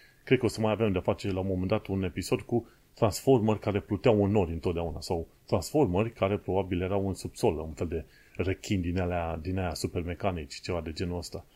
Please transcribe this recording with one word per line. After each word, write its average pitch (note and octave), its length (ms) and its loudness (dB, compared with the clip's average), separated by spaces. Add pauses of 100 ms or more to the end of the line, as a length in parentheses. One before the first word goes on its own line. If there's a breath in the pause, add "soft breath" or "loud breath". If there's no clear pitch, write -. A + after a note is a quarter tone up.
(240 soft breath)
Cred - 140 4
că - 60 0
o G#2+ 40 6
să A2 120 -4
mai A2 120 2
avem G#2 200 2
de-a F2+ 80 2
face G2+ 320 -2
la F#2 80 -2
un F#2+ 60 -2
moment F#2 220 0
dat G#2 180 0
un G2 160 -2
episod G#2+ 380 -2
cu A#2 280 -2 (260 soft breath)
transformări A2 680 4
care G2+ 200 0
pluteau G#2 440 4
în G2 60 2
nori F#2+ 220 2
întotdeauna E2+ 480 -2
sau E2 280 -4 (180)
transformări A2+ 680 2
care G2+ 240 0
probabil F#2 440 -2
erau G2 280 0
în F#2 60 -2
subsol, F2+ 440 -2
un D#2+ 140 -8
fel F2 140 -6
de D#2+ 180 -4 (320 soft breath)
rechin F#2+ 440 -2
din F2 200 0
alea, E2+ 420 -2
din F#2+ 160 -4
aia F2+ 160 -2
supermecanici, F2 880 -4
ceva F2 200 -4
de D#2+ 120 -6
genul F2 260 -4
ăsta. E2 260 -10 (120)